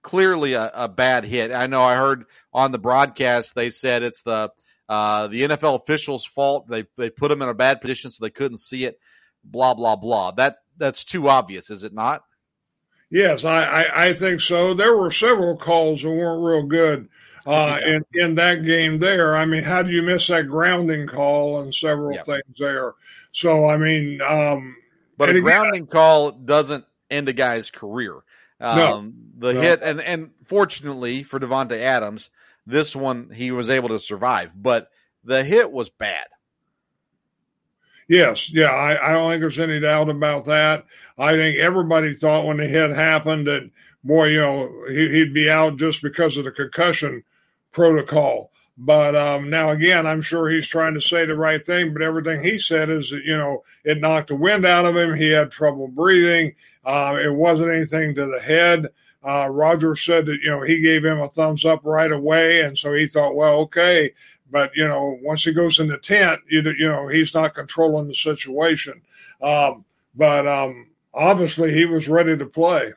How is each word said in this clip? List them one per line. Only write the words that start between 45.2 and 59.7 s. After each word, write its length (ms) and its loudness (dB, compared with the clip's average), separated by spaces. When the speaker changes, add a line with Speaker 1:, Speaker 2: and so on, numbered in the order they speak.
Speaker 2:
be 160 2
out 300 2
just 240 -2
because 340 -2
of 80 -6
the 60 -8
concussion 720 -4
protocol. 800 2
But, 400 4
um, 320 0
now 220 0
again, 360 2
I'm 140 -2
sure 300 -2
he's 180 -2
trying 260 -2
to 60 -6
say 240 0
the 100 -4
right 300 -2
thing, 300 -2
but 80 -4
everything 400 -4
he 160 -2
said 320 -2
is 180 -4
that, 160 -10
you 140 -2
know, 240 -4
it 160 0
knocked 280 0
the 80 -4
wind 300 2
out 180 6
of 120 2
him. 180 0
He 160 2
had 200 2
trouble 380 -2
breathing. 680 2
Uh, 400 -2
it 100 0
wasn't 360 2
anything 460 -2
to 100 -4
the 140 -6
head. 480 2
Uh, 220 -2
Roger 460 2